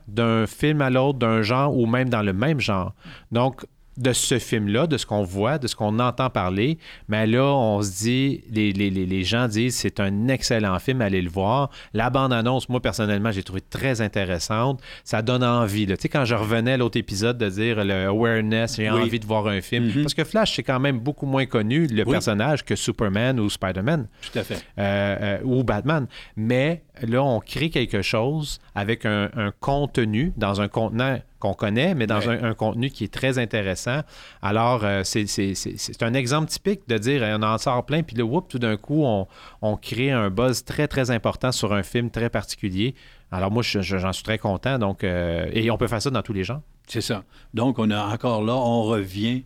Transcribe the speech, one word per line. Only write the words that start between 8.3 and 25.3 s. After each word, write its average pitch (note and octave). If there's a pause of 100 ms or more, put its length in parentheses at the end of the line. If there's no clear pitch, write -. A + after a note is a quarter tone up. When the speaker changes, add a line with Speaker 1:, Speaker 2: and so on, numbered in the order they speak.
Speaker 1:
les, G#2+
les, G2
les, F#2+
les F#2
gens A#2
disent, A#2
c'est -
un G2+
excellent G#2+
film, C3
allez F#2+
le F2+
voir. G#2 (240)
La A2+
bande-annonce, B2+
moi, B2
personnellement, G#2
j'ai F#2+
trouvé F#2+
très A#2
intéressante. A2 (220)
Ça A2
donne B2
envie, A2+
là. F#2+
Tu -
sais, D#3
quand C#3+
je A#2
revenais A2+
à C3+
l'autre A#2+
épisode A2
de A2
dire G#2+
le F#2+
awareness, A2+
j'ai G#2+
Speaker 2:
Oui. A2+
Speaker 1:
envie A#2
de A2
voir G#2+
un G2+
film. A#2+
Speaker 2:
Mhm. A2+
Speaker 1:
Parce D3
que D#3+
Flash, G#3+
c'est -
quand C3
même C3+
beaucoup C#3+
moins C3+
connu, B2
le G#2+
Speaker 2:
Oui. A#2
Speaker 1:
personnage, A#2+
que G#2
Superman A#2
ou G#2
Spider-Man. G2+ (240)
Speaker 2:
Tout B2+
à G2+
fait. F#2 (140)
Speaker 1:
Euh, G2+
euh, G2+